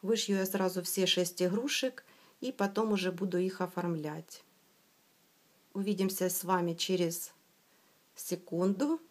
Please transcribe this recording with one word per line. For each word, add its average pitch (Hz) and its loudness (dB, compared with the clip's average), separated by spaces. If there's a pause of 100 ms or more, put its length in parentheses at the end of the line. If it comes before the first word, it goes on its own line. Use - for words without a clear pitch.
Вышью 202 2
я 190 2
сразу 185 0
все 185 0
шесть 180 2
игрушек 247 0 (360)
и 254 -4
потом 208 0
уже 185 2
буду 180 -2
их 185 0
оформлять. 165 -4 (1300)
Увидимся 190 0
с - -4
вами 175 2
через 170 -2 (840)
секунду 190 0 (120)